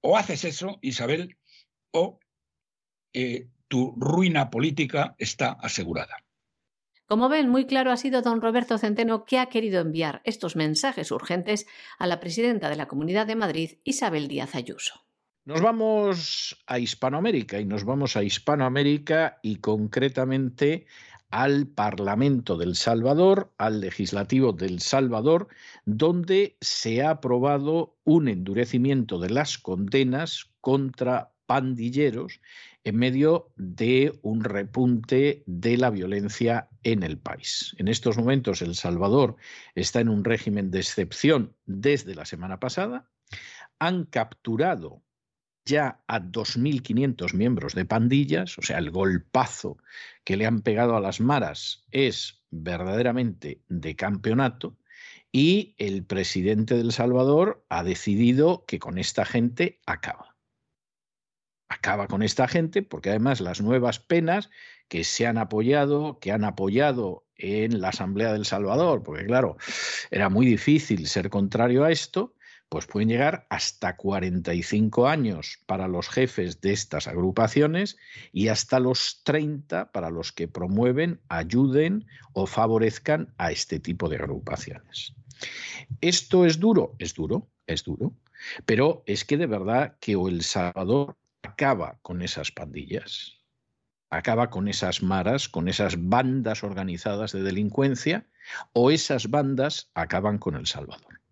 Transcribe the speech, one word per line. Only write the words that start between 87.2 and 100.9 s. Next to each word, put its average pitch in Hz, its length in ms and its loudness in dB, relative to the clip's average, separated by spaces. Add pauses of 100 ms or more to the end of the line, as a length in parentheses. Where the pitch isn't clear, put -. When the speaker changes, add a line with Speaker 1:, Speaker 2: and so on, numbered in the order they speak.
Speaker 3:
es 80 180 -4
duro. 80 300 -4 (500)
Pero 139 420 2
es 101 180 -4
que 143 140 0
de 170 80 0
verdad 110 520 0
que 107 160 -2
o 92 140 0
El 87 140 -2
Salvador 95 720 -2 (260)
acaba 110 580 -2
con 90 220 -8
esas 82 280 -6
pandillas, - 840 -12 (720)
acaba 113 400 0
con 95 180 -4
esas 98 360 -2
maras, 95 480 0
con 85 180 -2
esas 87 400 -2
bandas 123 560 0
organizadas 98 680 -4
de 95 100 -4
delincuencia, 123 840 0 (460)
o 123 180 6
esas 135 380 0
bandas 135 640 -2
acaban 92 440 -2
con 85 180 -4
El 69 100 -8
Salvador. - 540 -10 (120)